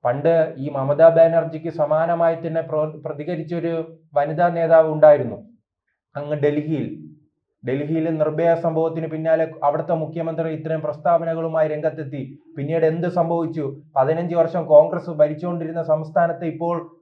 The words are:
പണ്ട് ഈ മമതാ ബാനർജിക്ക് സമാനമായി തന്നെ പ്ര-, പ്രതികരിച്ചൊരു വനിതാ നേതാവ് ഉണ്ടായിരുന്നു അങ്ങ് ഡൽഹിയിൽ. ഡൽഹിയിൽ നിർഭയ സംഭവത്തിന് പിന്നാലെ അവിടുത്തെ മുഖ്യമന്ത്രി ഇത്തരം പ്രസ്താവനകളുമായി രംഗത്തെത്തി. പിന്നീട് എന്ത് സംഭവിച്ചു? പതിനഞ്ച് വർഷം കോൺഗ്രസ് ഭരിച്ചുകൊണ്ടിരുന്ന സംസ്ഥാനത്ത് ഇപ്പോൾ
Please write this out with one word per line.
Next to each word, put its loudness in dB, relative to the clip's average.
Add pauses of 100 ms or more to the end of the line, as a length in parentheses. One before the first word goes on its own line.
പണ്ട് 2 (300)
ഈ -6
മമതാ 4 (100)
ബാനർജിക്ക് 2
സമാനമായി 0
തന്നെ -4
പ്ര-, -4
പ്രതികരിച്ചൊരു -6 (440)
വനിതാ 0 (100)
നേതാവ് 4
ഉണ്ടായിരുന്നു 6 (800)
അങ്ങ് -6
ഡൽഹിയിൽ. 0 (800)
ഡൽഹിയിൽ -2 (140)
നിർഭയ 0 (140)
സംഭവത്തിന് -2
പിന്നാലെ 0 (220)
അവിടുത്തെ 0
മുഖ്യമന്ത്രി -6
ഇത്തരം -6
പ്രസ്താവനകളുമായി -2
രംഗത്തെത്തി. -6 (340)
പിന്നീട് -2
എന്ത് -4
സംഭവിച്ചു? -2 (320)
പതിനഞ്ച് 0
വർഷം 0 (100)
കോൺഗ്രസ് 6
ഭരിച്ചുകൊണ്ടിരുന്ന -2 (100)
സംസ്ഥാനത്ത് -2
ഇപ്പോൾ -4 (260)